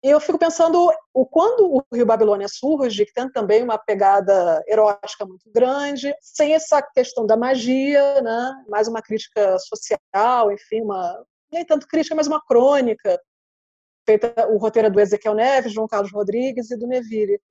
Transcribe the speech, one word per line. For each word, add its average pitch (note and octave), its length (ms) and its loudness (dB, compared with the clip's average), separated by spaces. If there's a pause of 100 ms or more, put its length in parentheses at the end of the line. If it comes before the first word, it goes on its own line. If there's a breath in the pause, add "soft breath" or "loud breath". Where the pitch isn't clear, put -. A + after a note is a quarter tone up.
E C4 80 0
eu D4+ 120 6
fico E4+ 180 -2
pensando E4 500 2 (240)
o, B3+ 120 0
quando G#4 400 2 (100)
o C4+ 80 2 (100)
Rio A#3+ 120 0
Babilônia G#3 440 2
surge, B3+ 560 -2
que - 80 -20
tem B3+ 160 -6
também A3 320 0
uma A#3 160 -4
pegada G3 880 2
erótica G#3 600 0
muito F#3 180 -20 (100)
grande, C#4 680 -2
sem D4+ 340 -2
essa D#4 260 0
questão B3 460 -4
da A3 80 4
magia, C4+ 840 0
né? A#3+ 480 -6
Mais G#3+ 180 -2
uma A3+ 140 -8
crítica G#3 580 -2
social, A3 920 -2
enfim, A3 280 -8
uma, F#3 400 -8 (300)
nem E4 140 -6
tanto D4+ 200 0
crítica, D#4+ 300 -4
mas D4+ 120 -2
uma D4+ 140 -2
crônica. A#3+ 800 2 (880)
Feita, A3+ 420 2
o A3 80 2
roteiro A3 300 0
é G3+ 40 2
do G3+ 100 4
Ezequiel G#3 340 0
Neves, B3 380 0
João A3 140 -4
Carlos G3+ 260 -4
Rodrigues A3+ 580 -4
e A#3+ 60 -8
do A#3 100 -8
Neville. A3 520 -4 (120)